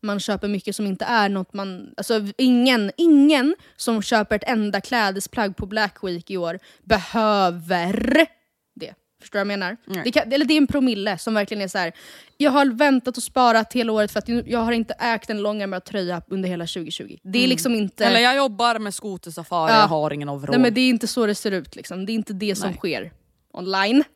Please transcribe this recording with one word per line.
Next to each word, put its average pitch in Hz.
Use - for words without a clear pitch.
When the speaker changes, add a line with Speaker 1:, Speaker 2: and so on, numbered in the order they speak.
Speaker 1:
man 208
köper 202
mycket 202
som 214
inte 190
är 220
något 196
man... -
Alltså, 214
ingen, 247
ingen 302
som 226
köper 214
ett -
enda 208
klädesplagg 202
på -
Black 208
Week 175
i 190
år 170
behöver 196
det. -
Förstår -
du 196
vad 202
jag 202
menar? 190
Speaker 2:
Nej. -
Speaker 1:
Det 247
kan, 240
eller 277
det 285
är 302
en 285
promille 220
som 220
verkligen 208
är 190
så 190
här: 170
"Jag 285
har 277
väntat 254
och 240
sparat 226
hela 233
året 214
för 214
att 202
jag 233
har 226
inte 233
ägt 233
en 208
långärmad 202
tröja 180
under 190
hela 170
tjugotjugo." 160
Det 190
är -
Speaker 2:
Mm. 254
Speaker 1:
liksom 254
inte 208
Speaker 2:
Eller 233
jag 247
jobbar 233
med 202
skotersafari, 175
Speaker 1:
Ja. 220
Speaker 2:
jag 208
har 151
ingen 147
overall. 143
Speaker 1:
Nej, 247
men 240
det 240
är 254
inte 233
så 233
det 208
ser 208
ut 180
liksom. 185
Det 220
är -
inte 220
det 190
som 202
Speaker 2:
Nej. 175
Speaker 1:
sker 151
online. 196